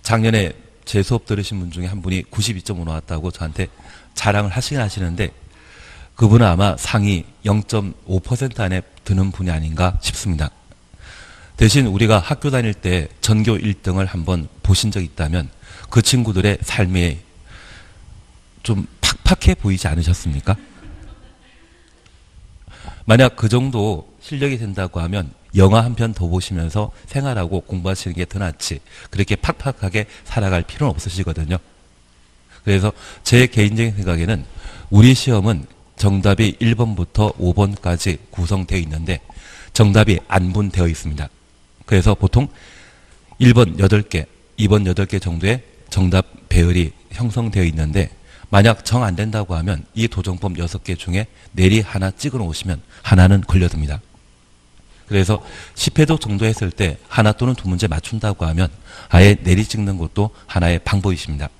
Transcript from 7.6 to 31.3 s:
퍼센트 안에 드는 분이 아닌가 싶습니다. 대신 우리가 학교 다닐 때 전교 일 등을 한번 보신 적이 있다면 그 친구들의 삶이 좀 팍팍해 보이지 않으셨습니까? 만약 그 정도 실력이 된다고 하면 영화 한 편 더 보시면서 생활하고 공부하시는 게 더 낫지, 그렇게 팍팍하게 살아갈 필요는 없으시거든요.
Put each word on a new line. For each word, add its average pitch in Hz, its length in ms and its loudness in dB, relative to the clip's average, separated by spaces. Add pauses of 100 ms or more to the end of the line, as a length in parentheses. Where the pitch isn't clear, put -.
퍼센트 123 380 -6
안에 92 200 -2 (220)
드는 95 280 0
분이 90 200 -6
아닌가 80 500 -2
싶습니다. 76 480 -4 (1080)
대신 117 300 4
우리가 104 320 2
학교 143 300 -4
다닐 120 240 -2
때 90 360 -4 (100)
전교 107 380 2
일 104 240 -2
등을 95 240 -2
한번 85 420 -4 (160)
보신 101 280 2
적이 92 160 -4
있다면 80 420 -4 (400)
그 117 120 2
친구들의 104 600 0
삶이 90 560 -2 (1500)
좀 98 240 -2 (140)
팍팍해 - 540 2
보이지 98 320 -2
않으셨습니까? 80 680 0 (2500)
만약 120 300 6
그 110 140 0
정도 113 640 -2 (100)
실력이 139 360 -4
된다고 98 440 -6
하면 85 300 -6 (240)
영화 98 280 6
한 120 120 -4
편 113 180 -2
더 90 140 -4
보시면서 90 640 -4 (140)
생활하고 101 560 -4
공부하시는 92 540 -6
게 87 100 -4
더 98 140 -10
낫지, 80 400 -6 (320)
그렇게 98 240 -2
팍팍하게 104 720 -4 (160)
살아갈 95 400 -2
필요는 - 260 -4
없으시거든요. 82 680 -4 (1040)